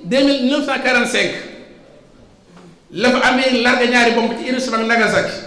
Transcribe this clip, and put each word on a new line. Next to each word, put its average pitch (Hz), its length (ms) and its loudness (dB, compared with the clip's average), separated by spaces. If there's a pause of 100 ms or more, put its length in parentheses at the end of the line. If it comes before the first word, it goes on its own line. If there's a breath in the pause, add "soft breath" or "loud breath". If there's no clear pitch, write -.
deux 262 220 0
mille 269 260 2
neuf 294 160 -2
cent 269 160 -4
quarante-cinq 240 480 0 (1600)
la 226 220 0
fa 247 60 2 (100)
amee 254 340 2
larga 247 240 2
ñaari 240 280 4
bomb 233 240 0
ci - 100 -10
Hiroshima 226 300 -2
ak 226 80 -2
Nagasaki. 226 460 0 (140)